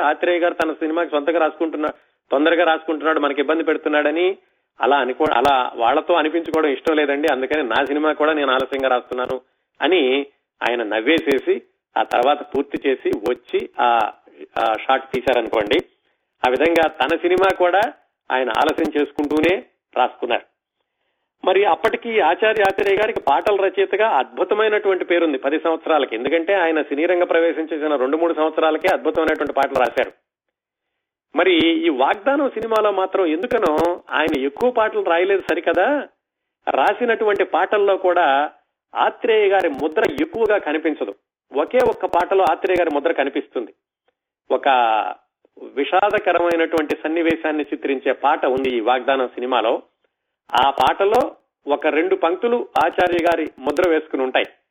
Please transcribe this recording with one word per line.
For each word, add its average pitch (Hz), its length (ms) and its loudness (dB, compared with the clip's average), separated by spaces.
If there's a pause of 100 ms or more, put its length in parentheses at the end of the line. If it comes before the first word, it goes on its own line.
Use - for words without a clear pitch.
ఆత్రేయ 165 360 0
గారు 170 140 0
తన 160 200 -2
సినిమాకి 165 380 -4
సొంతగా 151 280 0
రాసుకుంటున్నా-, 151 540 -2 (380)
తొందరగా 160 320 2
రాసుకుంటున్నాడు, 160 560 0
మనకి 143 220 0
ఇబ్బంది 156 220 0
పెడుతున్నాడని. 156 720 0 (440)
అలా 139 160 2
అనుకో-, 135 360 0
అలా 127 420 2
వాళ్ళతో 131 380 0
అనిపించుకోవడం 160 560 0
ఇష్టం 147 260 -2
లేదండి, 147 360 0
అందుకని 131 320 -2
నా 135 220 0
సినిమా 147 280 0
కూడా 151 200 0
నేను 143 180 -2
ఆలస్యంగా 131 380 -2
రాస్తున్నాను" 127 520 -4 (400)
అని 139 440 2 (440)
ఆయన 120 140 -2
నవ్వేసేసి, 135 800 0 (360)
ఆ 113 60 2
తర్వాత 127 380 0
పూర్తి - 480 -4
చేసి 131 200 -2 (200)
వచ్చి 185 400 -6 (100)
ఆ, 120 320 2 (480)
ఆ 113 140 0
షాట్ 131 400 -2
తీశారనుకోండి. 120 640 0 (680)
ఆ - 20 2
విధంగా 160 380 2
తన 151 300 -2
సినిమా 180 380 2
కూడా 180 260 2 (500)
ఆయన 131 180 0
ఆలస్యం 147 520 0
చేసుకుంటూనే 151 640 0 (340)
రాసుకున్నారు. 117 440 -2 (1040)
మరి 185 200 2
అప్పటికి 214 540 0
ఆచార్య 196 440 2
ఆత్రేయ 196 340 0
గారికి 208 240 -2
పాటల 170 340 2
రచయితగా 196 540 0
అద్భుతమైనటువంటి 190 960 0
పేరుంది 170 320 2
పది 143 220 -2
సంవత్సరాలకి. 160 560 0
ఎందుకంటే 160 380 0
ఆయన 165 280 2
సినీ 143 240 -2
రంగ 175 180 2
ప్రవేశం 165 380 2
చేసిన 151 340 -2
రెండు 135 220 0
మూడు 170 160 0
సంవత్సరాలకే 156 540 0
అద్భుతమైనటువంటి 156 640 0
పాటలు 139 260 0
రాశారు. 120 320 0 (1200)
మరి 170 320 2 (180)
ఈ 170 40 2
వాగ్దానం 202 600 0
సినిమాలో 214 420 0
మాత్రం 190 340 -2
ఎందుకనో 170 840 0
ఆయన 147 300 -2
ఎక్కువ 143 320 -2
పాటలు 220 300 0
రాయలేదు 185 480 0
సరికదా, 175 580 0 (600)
రాసినటువంటి 208 760 0
పాటల్లో 196 540 0
కూడా 160 540 2 (440)
ఆత్రేయ 214 540 2
గారి 185 200 2
ముద్ర 151 340 -2 (180)
ఎక్కువగా 214 360 0
కనిపించదు. 151 580 -4 (380)
ఒకే 156 240 -2 (120)
ఒక్క 208 160 -4
పాటలో 180 460 0
ఆత్రేయ 180 300 0
గారి 165 120 0
ముద్ర 143 180 0
కనిపిస్తుంది. 139 640 -4 (800)
ఒక 131 160 -2 (960)
విషాదకరమైనటువంటి 170 1400 0
సన్నివేశాన్ని 160 600 -2
చిత్రించే 139 480 -4
పాట 151 340 0
ఉంది 131 240 0
ఈ 123 100 -2
వాగ్దానం 127 480 0
సినిమాలో. 120 540 -2 (840)
ఆ 139 40 2
పాటలో 196 680 0 (320)
ఒక 143 200 -2
రెండు 165 280 0
పంక్తులు 233 520 0 (180)
ఆచార్య 175 400 0
గారి 160 340 0
ముద్ర 147 300 -2
వేసుకుని 156 340 -2
ఉంటాయి. 131 220 0 (260)